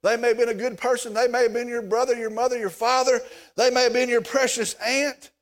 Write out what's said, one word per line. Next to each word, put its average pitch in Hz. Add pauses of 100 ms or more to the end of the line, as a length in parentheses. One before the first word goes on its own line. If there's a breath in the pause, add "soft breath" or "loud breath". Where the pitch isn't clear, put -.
They 214
may 240
have 226
been 240
a 233
good 220
person. 240
They 240
may 247
have 233
been 240
your 240
brother, 240
your 226
mother, 240
your 208
father. 254 (380 loud breath)
They 247
may 254
have 240
been 247
your 240
precious 247
aunt. 262 (100)